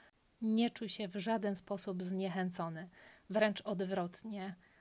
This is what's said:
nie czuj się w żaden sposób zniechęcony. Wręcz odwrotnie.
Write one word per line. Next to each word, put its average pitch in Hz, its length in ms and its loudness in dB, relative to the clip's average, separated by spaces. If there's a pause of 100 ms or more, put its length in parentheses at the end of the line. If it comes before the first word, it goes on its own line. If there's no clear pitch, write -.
(400)
nie 226 300 4
czuj 233 180 -6
się 208 200 -2
w 180 80 -8
żaden 202 400 0
sposób 196 460 -2
zniechęcony. 180 840 0 (420)
Wręcz 208 300 4
odwrotnie. 190 960 -2 (260)